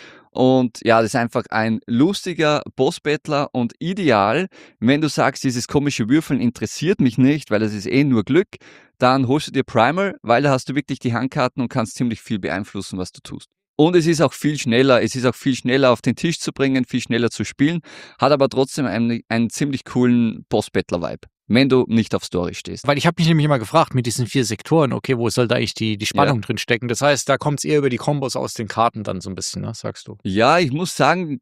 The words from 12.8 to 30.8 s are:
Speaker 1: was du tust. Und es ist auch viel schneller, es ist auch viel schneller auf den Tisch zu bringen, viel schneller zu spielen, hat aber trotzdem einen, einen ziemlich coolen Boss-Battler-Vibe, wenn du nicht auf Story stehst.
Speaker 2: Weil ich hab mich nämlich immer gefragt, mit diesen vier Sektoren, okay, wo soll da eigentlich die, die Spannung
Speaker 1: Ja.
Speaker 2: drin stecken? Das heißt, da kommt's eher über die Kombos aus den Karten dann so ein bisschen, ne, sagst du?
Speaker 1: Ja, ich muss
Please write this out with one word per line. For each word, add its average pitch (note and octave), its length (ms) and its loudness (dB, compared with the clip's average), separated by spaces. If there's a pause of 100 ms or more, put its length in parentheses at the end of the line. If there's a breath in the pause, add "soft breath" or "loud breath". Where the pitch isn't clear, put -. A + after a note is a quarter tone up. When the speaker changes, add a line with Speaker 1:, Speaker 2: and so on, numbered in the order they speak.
Speaker 1:
was F2+ 140 -8
du - 80 -20
tust. - 280 -16 (280)
Und E3+ 200 4
es D#3+ 100 4
ist E3 160 2
auch C3+ 100 2
viel D3+ 260 -2
schneller, B2 440 4
es A2 140 -2
ist B2+ 100 0
auch A#2+ 80 0
viel C3+ 200 -2
schneller B2+ 360 2
auf A#2 100 2
den A#2+ 140 0
Tisch E3 240 -4
zu - 140 -8
bringen, C3+ 320 0
viel B2 160 -4
schneller A#2 300 -2
zu - 140 -6
spielen, D#3+ 360 0 (380 loud breath)
hat C3+ 140 4
aber C#3 160 4
trotzdem C3+ 380 -2
einen, A#2 420 -2
einen A#2 220 0
ziemlich C#3+ 340 -4
coolen A#2+ 640 2
Boss-Battler-Vibe, F2 760 -2 (220)
wenn C3 220 2
du B2+ 180 4
nicht A2+ 260 0
auf F#2+ 80 -4
Story F2 320 -6
stehst. - 320 -14
Speaker 2:
Weil C#3+ 120 2
ich C3+ 80 0
hab E3+ 120 2
mich E3 80 2
nämlich D#3 200 4
immer D3 120 2
gefragt, D3 360 0
mit B2 100 0
diesen A#2+ 220 -2
vier C3 180 0
Sektoren, B2 480 0
okay, B2 240 -2
wo A#2 140 0
soll B2 180 2
da A#2+ 80 2
eigentlich A#2+ 180 -2
die, A2 220 -4
die G#2 100 -6
Spannung C#3 300 2
Speaker 1:
Ja. G#2 100 -6
Speaker 2:
drin A2 120 -6
stecken? A#2+ 280 -2
Das A#2 140 -2
heißt, C#3+ 280 2
da C3+ 100 2
kommt's D3 260 -4
eher D3+ 140 2
über C#3 100 2
die B2 80 -2
Kombos C3+ 400 -4
aus B2+ 160 -6
den A2 160 -8
Karten A2+ 360 -2
dann G2 180 -6
so G2 80 -10
ein F#2 40 -10
bisschen, F#2+ 280 -8
ne, G#2+ 120 -8
sagst - 320 -12
du? A2 160 -16
Speaker 1:
Ja, A2+ 360 4
ich E3 120 0
muss D#3+ 240 -4